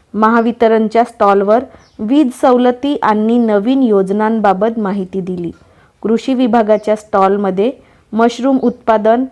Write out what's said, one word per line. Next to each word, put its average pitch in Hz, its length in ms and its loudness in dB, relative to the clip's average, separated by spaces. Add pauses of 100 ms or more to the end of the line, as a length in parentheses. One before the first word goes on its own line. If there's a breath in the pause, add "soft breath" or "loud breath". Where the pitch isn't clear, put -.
(140 soft breath)
महावितरणच्या 226 880 2
स्टॉलवर 202 600 0 (360 soft breath)
वीज 247 300 0 (120)
सवलती 247 600 0
आणि 220 340 0
नवीन 233 460 0
योजनांबाबत 208 960 0
माहिती 190 420 -6
दिली. 175 300 -8 (500 soft breath)
कृषी 226 320 -2
विभागाच्या 214 640 0
स्टॉलमध्ये 196 760 -2 (420 soft breath)
मशरूम 240 500 0
उत्पादन 226 680 0